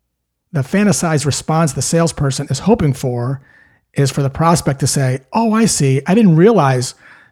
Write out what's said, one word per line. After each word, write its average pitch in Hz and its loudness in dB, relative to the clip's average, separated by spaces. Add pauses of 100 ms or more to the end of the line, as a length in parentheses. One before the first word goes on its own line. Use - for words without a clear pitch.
(540)
The 139 -2
fantasized 180 0
response 156 -2
the 135 -6
salesperson 147 -2
is 135 -4
hoping 185 0
for 127 -6 (520)
is 139 0
for 147 -4
the 135 -2
prospect 160 0
to 143 -2
say, 131 -2 (100)
"Oh, 220 0
I 226 2
see. 139 0
I 175 0
didn't 202 4
realize 151 2 (380)